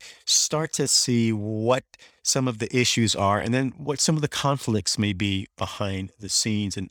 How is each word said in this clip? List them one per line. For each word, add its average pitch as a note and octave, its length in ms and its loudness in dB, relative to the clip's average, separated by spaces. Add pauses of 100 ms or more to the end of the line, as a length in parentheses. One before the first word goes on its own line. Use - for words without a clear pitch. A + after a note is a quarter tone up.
(260)
start - 480 0
to C#3 140 0
see A#2 440 2
what A2 520 0 (400)
some C3+ 240 0
of A2 120 -4
the A2+ 160 -4
issues A#2 400 4
are G2+ 240 4
and A#2 140 -2
then C3 240 0
what C#3+ 220 -6
some D#3+ 160 2
of D3+ 60 -2
the D3 60 -2
conflicts C3 680 -2
may G#2 160 2
be G2 340 -2 (100)
behind G2 640 -6
the G2 100 -12
scenes G#2 480 -2
and, F#2+ 140 -8